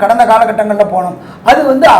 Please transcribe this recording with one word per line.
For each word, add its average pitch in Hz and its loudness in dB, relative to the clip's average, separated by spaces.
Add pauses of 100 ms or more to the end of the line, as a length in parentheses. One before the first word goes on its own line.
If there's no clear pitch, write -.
கடந்த 233 2
காலகட்டங்கள்ல 214 0
போனோம். 180 -6 (320)
அது 285 4 (100)
வந்து 269 0 (120)